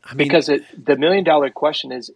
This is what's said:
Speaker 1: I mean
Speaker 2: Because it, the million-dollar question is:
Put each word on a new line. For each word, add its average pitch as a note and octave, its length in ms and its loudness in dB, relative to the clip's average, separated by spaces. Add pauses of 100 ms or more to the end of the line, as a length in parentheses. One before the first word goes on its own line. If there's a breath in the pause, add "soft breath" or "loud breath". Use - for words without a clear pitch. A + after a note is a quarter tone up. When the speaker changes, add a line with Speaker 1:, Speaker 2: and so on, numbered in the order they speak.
Speaker 1:
I - 100 -18
mean C#3+ 120 0
Speaker 2:
Because D3+ 220 2
it, C#3+ 140 0 (240)
the C#3+ 100 2
million-dollar D#3 540 2
question D3 420 -4
is: B2 240 -12